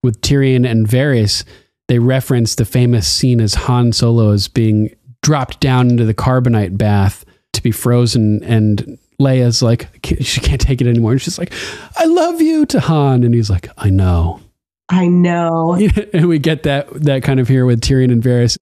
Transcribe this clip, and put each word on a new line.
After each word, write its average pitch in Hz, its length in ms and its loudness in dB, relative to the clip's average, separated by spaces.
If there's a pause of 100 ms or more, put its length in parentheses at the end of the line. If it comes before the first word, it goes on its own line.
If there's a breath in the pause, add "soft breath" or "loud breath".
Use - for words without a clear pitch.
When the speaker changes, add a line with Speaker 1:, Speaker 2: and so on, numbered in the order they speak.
Speaker 1:
with 120 180 -2
Tyrion 131 480 2
and 113 180 0
Varys, 123 560 0 (440 soft breath)
they 123 100 0
reference 123 580 0
the 120 100 -2
famous 120 420 0
scene 123 340 0
as 104 140 0
Han 123 360 0
Solo 117 380 2
is 101 180 0
being 107 440 0 (320)
dropped 143 360 -4
down 127 300 2
into 117 160 2
the 110 80 0
carbonite 117 640 0
bath 104 480 0 (280 soft breath)
to - 100 -8
be 117 80 0
frozen. 113 720 0
And 107 560 -2 (200)
Leia's 127 440 0
like, 120 240 0 (160)
"Ca-, - 200 -4
she - 160 -6
can't 139 220 -2
take 131 200 0
it 120 60 2
anymore." 117 260 2
And 135 80 0
she's - 180 -10
like, 175 120 -8 (460 loud breath)
"I 330 80 0
love 339 360 0
you," 311 260 2
to 262 120 -2
Han. 139 440 2
And 120 100 2
he's 113 160 0
like, 90 180 -2 (100)
"I 104 120 -2
know." 90 500 0 (520)
Speaker 2:
I 180 160 2
know. 170 680 0 (200)
Speaker 1:
<laughs> 208 180 -6
And 175 140 2
we 165 120 2
get 156 240 -2
that, 143 240 -2 (160)
that 135 200 0
kind 135 160 0
of 123 80 0
here 127 180 2
with 120 160 2
Tyrion 127 300 2
and 117 120 0
Varys 120 380 0